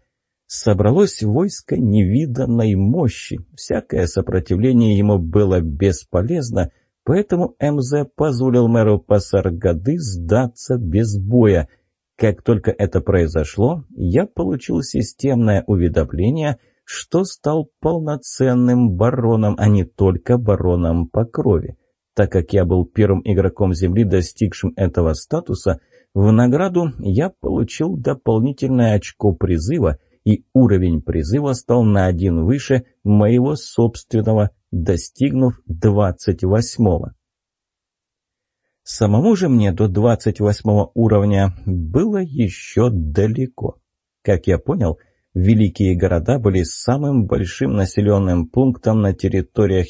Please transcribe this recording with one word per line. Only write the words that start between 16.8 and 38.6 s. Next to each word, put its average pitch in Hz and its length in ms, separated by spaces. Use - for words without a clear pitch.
что - 400
стал 156 560
полноценным 127 1120
бароном, 110 640
а 107 100
не 101 160
только 95 540
бароном 87 720
по 117 180
крови. - 500
Так 98 180
как 90 220
я 92 120
был 90 200
первым 101 400
игроком 95 480
Земли, 92 300
достигшим 95 720
этого 85 380
статуса, 107 640
в 101 160
награду 156 680
я 127 320
получил 156 640
дополнительное 123 960
очко 101 400
призыва – 90 640
и - 300
уровень 92 480
призыва 95 520
стал 120 300
на 98 220
один 85 400
выше 131 380
моего 117 520
собственного, 110 960
достигнув 120 920
двадцать 95 800
восьмого. 101 720